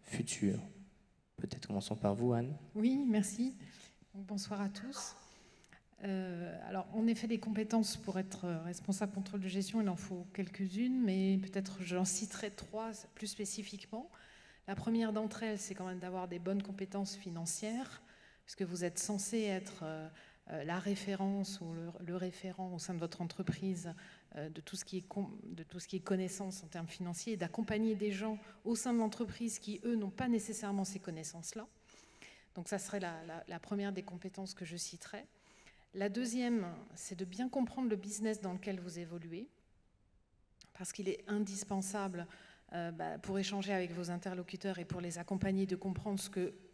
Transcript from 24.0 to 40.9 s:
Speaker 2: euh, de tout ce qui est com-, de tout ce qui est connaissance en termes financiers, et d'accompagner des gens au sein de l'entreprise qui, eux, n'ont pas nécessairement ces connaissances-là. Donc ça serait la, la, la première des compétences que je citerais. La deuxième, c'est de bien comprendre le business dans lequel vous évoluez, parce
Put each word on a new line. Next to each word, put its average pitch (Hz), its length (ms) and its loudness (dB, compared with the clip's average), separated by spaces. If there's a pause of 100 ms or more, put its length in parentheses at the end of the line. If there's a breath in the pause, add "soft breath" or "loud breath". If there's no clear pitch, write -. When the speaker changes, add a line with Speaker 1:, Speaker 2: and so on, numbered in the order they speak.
Speaker 2:
euh, 151 140 -4
de 160 120 -8
tout - 140 -10
ce - 100 -4
qui 185 140 -4
est 185 100 -6
com-, 202 360 -4
de 165 180 -8
tout 180 160 -10
ce - 80 -10
qui - 80 -6
est 185 60 0
connaissance 185 640 0
en - 20 -14
termes 165 220 -6
financiers, 175 460 -2
et - 20 0
d'accompagner 214 580 2
des 208 160 2
gens 208 280 0 (260 loud breath)
au 233 100 4
sein 240 180 2
de 233 60 6
l'entreprise 220 600 0
qui, - 240 -6
eux, 240 100 4
n'ont 202 160 2
pas 254 160 0
nécessairement 208 580 2
ces 190 140 -4
connaissances-là. 165 680 -6 (880 loud breath)
Donc 175 100 -6
ça 196 140 2
serait 196 180 -2
la, 170 260 -4
la, 165 220 -8
la 170 140 -6
première 202 320 0
des 185 100 -2
compétences 185 500 -8
que - 120 -8
je 165 120 -6
citerais. - 480 -6 (720 loud breath)
La 196 140 2
deuxième, 240 580 2 (280)
c'est 175 240 -8
de 190 80 -2
bien 220 240 -2
comprendre 254 400 2
le 208 60 6
business 208 440 0
dans 185 140 -2
lequel 190 260 -2
vous 175 180 -6
évoluez, 170 480 -6 (1300)
parce 185 180 -6